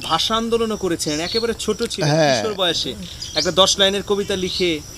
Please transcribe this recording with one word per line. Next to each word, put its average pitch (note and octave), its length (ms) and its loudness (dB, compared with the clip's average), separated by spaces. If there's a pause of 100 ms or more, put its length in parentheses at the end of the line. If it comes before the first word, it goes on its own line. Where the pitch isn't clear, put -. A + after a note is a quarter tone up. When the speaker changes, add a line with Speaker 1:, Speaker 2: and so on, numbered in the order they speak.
Speaker 1:
ভাষা E3 340 0
আন্দোলনও A3+ 400 0
করেছেন, E3 440 -2
একেবারে A3 380 -2
ছোট G#3+ 240 -2
ছিলেন, F#3+ 280 0
Speaker 2:
হ্যাঁ। D3 320 4
Speaker 1:
কিশোর G#3+ 120 -2
বয়সে E3 400 0 (400)
একটা D#3 160 0
দশ F#3 280 4
লাইনের G3 240 2
কবিতা G3+ 340 -2
লিখে, F3+ 440 0 (180)